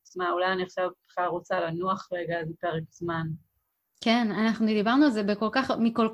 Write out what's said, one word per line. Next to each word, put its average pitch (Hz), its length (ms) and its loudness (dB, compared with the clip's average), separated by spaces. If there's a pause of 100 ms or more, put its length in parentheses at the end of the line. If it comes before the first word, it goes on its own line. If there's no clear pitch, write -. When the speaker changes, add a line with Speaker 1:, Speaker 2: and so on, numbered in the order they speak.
(160)
Speaker 1:
מה, 180 160 -2
אולי 180 140 0
אני 185 160 0
עכשיו 185 260 -4 (200)
בכלל 180 180 -2
רוצה 175 340 -2
לנוח 175 520 -4
רגע 170 260 -4
איזה 165 220 -6
פרק 165 300 -2
זמן. 165 360 -4 (760)
Speaker 2:
כן, 233 300 2
אנחנו 220 360 0
דיברנו 220 380 4
על 294 60 6
זה 214 120 0
בכל 208 300 0
כך, 262 260 0
מכל 226 360 2